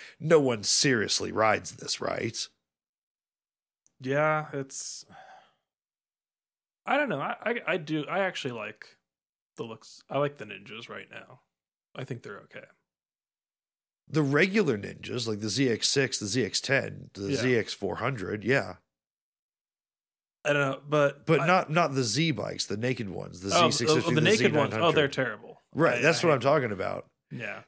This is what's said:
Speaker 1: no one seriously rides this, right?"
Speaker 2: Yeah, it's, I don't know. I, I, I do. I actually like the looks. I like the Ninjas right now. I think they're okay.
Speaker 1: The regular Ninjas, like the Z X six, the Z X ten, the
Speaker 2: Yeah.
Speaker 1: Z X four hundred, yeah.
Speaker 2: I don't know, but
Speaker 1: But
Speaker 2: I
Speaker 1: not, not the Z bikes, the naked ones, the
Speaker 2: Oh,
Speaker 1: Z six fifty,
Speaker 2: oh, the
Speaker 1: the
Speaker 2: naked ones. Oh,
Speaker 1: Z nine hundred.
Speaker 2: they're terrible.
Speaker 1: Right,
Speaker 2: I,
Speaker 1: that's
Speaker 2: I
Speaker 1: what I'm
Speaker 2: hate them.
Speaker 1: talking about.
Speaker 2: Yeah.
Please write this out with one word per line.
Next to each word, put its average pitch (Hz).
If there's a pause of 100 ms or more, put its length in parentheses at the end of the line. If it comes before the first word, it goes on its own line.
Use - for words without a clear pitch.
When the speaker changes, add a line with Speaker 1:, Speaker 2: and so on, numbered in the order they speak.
(220)
Speaker 1:
no 160
one 123
seriously 98
rides 101
this, -
right?" - (1500)
Speaker 2:
Yeah, 151
it's, - (1800)
I 220
don't 285
know. 147
I, 170
I, 240 (120)
I 175
do. 156
I 160
actually 180
like 107 (640)
the 113
looks. -
I 135
like 143
the 107
Ninjas 104
right 101
now. 117 (520)
I 135
think 117
they're 104
okay. - (1400)
Speaker 1:
The 151
regular 156
Ninjas, 104
like 107
the 110
Z 123
X 110
six, 135
the 107
Z 107
X -
ten, 113
the 101
Speaker 2:
Yeah. 135
Speaker 1:
Z 123
X 104
four 92
hundred, 104
yeah. 98 (1700)
Speaker 2:
I 147
don't 143
know, 135
but 143
Speaker 1:
But 151
Speaker 2:
I 151
Speaker 1:
not, 180
not 156
the 131
Z 135
bikes, -
the 101
naked 120
ones, 90
the 98
Speaker 2:
Oh, 170
Speaker 1:
Z 143
six 120
fifty, -
Speaker 2:
oh, 156
the 151
Speaker 1:
the 165
Speaker 2:
naked 220
ones. 139
Oh, -
Speaker 1:
Z 110
nine 113
hundred. 160
Speaker 2:
they're 151
terrible. 120 (200)
Speaker 1:
Right, 143
Speaker 2:
I, 120
Speaker 1:
that's 156
Speaker 2:
I 180
Speaker 1:
what 156
I'm 135
Speaker 2:
hate 107
them. 139
Speaker 1:
talking 127
about. 95 (220)
Speaker 2:
Yeah. 104